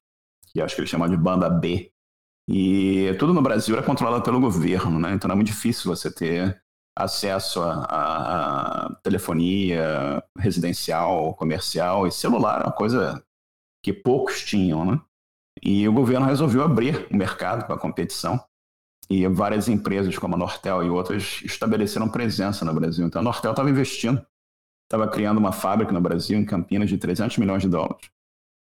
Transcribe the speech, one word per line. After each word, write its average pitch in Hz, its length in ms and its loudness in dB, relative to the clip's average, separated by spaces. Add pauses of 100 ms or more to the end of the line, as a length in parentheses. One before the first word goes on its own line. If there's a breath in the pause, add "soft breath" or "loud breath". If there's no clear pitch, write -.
(460)
que - 140 -6
eu 78 40 0
acho 80 100 -6
que - 60 -4
eles - 100 -4
chamam 82 180 0
de 92 80 2
banda 90 320 2
B. 85 440 -2 (560)
E 95 680 2
tudo 165 160 4
no 156 80 4
Brasil 113 340 2
era 135 80 0
controlado 120 380 0
pelo 127 180 2
governo, 90 580 2
né? 85 160 0
Então 95 140 -2
era 92 80 2
muito 104 120 2
difícil 107 460 -2
você - 160 -6
ter 87 500 -2 (380)
acesso 95 600 -2
a, 85 120 0 (120)
a, 76 1000 -2
a - 100 -10
telefonia 85 1300 0 (160)
residencial, 85 960 0
comercial, 87 720 0
e 85 60 -2
celular 123 500 2
é - 20 -2
uma - 80 -2
coisa 104 500 0 (600)
que 101 80 0
poucos - 500 0
tinham, 90 420 0
né? 120 160 0 (640)
E 101 240 2
o 110 60 4
governo 127 340 4
resolveu 135 360 4
abrir 139 480 2
o - 60 2
mercado 95 500 -2
pra 80 100 -4
competição, 87 640 -4 (680)
e 95 180 4
várias 101 400 2
empresas 98 500 0
como 90 160 -2
a 90 40 -2
Nortel 92 440 -2
e 87 80 0
outras 90 540 -2
estabeleceram 107 640 0
presença 101 560 -2
no 80 100 0
Brasil. 82 320 0
Então 82 140 -2
a 80 40 0
Nortel 110 300 0
tava 139 160 2
investindo, 139 540 0 (680)
tava 110 180 2
criando 107 300 2
uma 101 140 2
fábrica 104 400 0
no 87 80 2
Brasil, 87 380 0
em 101 60 2
Campinas, 98 440 0
de 92 100 0
trezentos 95 380 -2
milhões 95 260 2
de 95 60 2
dólares. - 420 -2 (680)